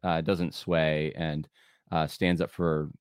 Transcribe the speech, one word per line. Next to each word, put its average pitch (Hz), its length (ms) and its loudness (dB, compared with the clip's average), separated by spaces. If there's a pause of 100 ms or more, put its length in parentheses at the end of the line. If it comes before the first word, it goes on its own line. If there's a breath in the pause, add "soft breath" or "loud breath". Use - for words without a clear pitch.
uh, 85 180 2
doesn't 85 320 0
sway 78 600 0
and, 78 320 -4 (440 soft breath)
uh, 80 140 2
stands 87 340 2
up 85 120 0
for 78 380 0 (120)